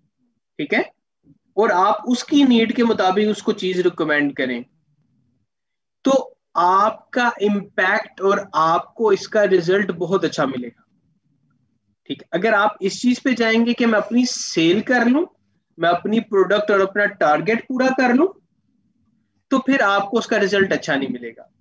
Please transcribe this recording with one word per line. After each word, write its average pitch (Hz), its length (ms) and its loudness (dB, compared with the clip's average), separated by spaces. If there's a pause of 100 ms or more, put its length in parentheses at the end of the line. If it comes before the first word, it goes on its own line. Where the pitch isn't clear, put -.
(580)
ठीक 147 160 -6
है, 254 180 -2 (640)
और 214 140 2
आप 185 360 2
उसकी 285 360 0
need 233 300 4
के 240 100 0
मुताबिक 202 440 2
उसको 214 240 -2
चीज 185 280 -4
recommend 156 560 0
करें, 123 300 -6 (1400)
तो - 340 0 (180)
आपका 202 840 0
impact 202 800 -2
और 196 340 0
आपको 170 560 0
इसका 208 320 0
result 185 480 0
बहुत 170 340 -2
अच्छा 147 200 -2
मिलेगा। 127 380 -8 (1200)
ठीक 139 140 -10
है, - 120 -20
अगर 202 200 0
आप 208 280 0
इस 190 200 -6
चीज 247 180 0
पे 254 140 -2
जाएंगे 226 400 0
कि 240 120 0
मैं 220 140 2
अपनी 247 260 -2
sale 175 560 0
कर 233 260 0
लूं, 294 180 2 (540)
मैं 165 100 2
अपनी 196 300 0
product 202 520 0
और 196 100 2
अपना 196 240 0
target 175 640 0
पूरा 254 220 0
कर 254 240 0
लूं, 311 140 2 (1200)
तो - 80 2
फिर 262 220 0
आपको 202 360 0
उसका 220 200 -2
result 190 360 2
अच्छा 147 220 -4
नहीं 135 140 -4
मिलेगा। 120 520 -12